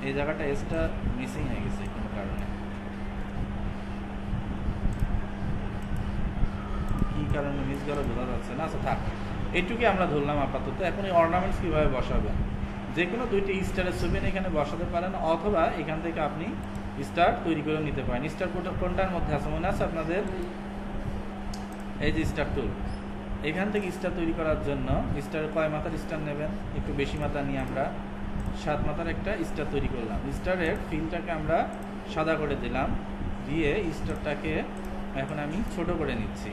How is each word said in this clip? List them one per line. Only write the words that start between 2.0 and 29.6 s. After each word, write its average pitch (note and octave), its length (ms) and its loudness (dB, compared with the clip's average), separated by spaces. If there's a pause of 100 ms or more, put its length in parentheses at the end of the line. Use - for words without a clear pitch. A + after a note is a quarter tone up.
কারণে। G2 280 -2 (4000)
কি D3 120 2 (100)
কারণে C#3+ 340 0
মিস C#3 200 0
গেল C#3+ 100 0 (100)
বোঝা C3 220 0
যাচ্ছে B2 280 -2
না। - 80 0
আচ্ছা C#3+ 200 -2
থাক, A#2 120 2 (580)
এইটুকুই A#3 360 2
আমরা F#3 200 4
ধরলাম D3 340 4
আপাতত। C3 300 0 (140)
এখন G3 180 -2
এই F3+ 140 0
অর্নামেন্টস F3+ 400 4
কীভাবে D#3 260 6 (100)
বসাবেন? B2 380 2 (600)
যে E3+ 160 4
কোনো A#3+ 200 0
দুইটি G3 200 4 (160)
স্টারের F3+ 320 0
ছবি - 180 2
এনে - 140 2
এখানে F#3+ 160 0 (100)
বসাতে E3 360 0
পারেন, F3 180 0 (200)
অথবা E3+ 300 4 (180)
এখান D#3 240 -2
থেকে E3 140 -2 (100)
আপনি D3+ 180 -2 (600)
স্টার F3 220 6 (160)
তৈরি D#3+ 200 2
করে D#3 120 2 (100)
নিতে C3+ 180 0
পারেন। B2 160 0 (120)
স্টার F#3 180 -2
কোনটা, F#3 180 -2 (100)
কোনটার F#3 340 2
মধ্যে D#3+ 240 2
আছে D3+ 160 -2
মনে D#3+ 180 0
আছে G#3 160 2
আপনাদের? E3 340 0 (1800)
এই D#3 100 4
যে D#3+ 140 2
স্টার C#3+ 240 0
টুল, A#2+ 160 0 (800)
এখান F#3 260 0
থেকে G3+ 120 2 (100)
স্টার F3+ 220 -2
তৈরি E3 200 2
করার D#3 200 2 (100)
জন্য C3+ 200 0 (360)
স্টারের D#3 300 -2
কয় D#3 200 2
মাথার D3+ 200 -2 (100)
স্টার D#3+ 240 -4
নেবেন? D3 220 -2 (280)
একটু C#3 120 -2 (100)
বেশি - 220 0
মাথা D3 260 0
নিয়ে C3+ 180 0
আমরা C3 180 0 (800)
সাত D3 240 0
মাথার D#3+ 280 0
একটা - 160 -2 (180)
স্টার D#3 260 -2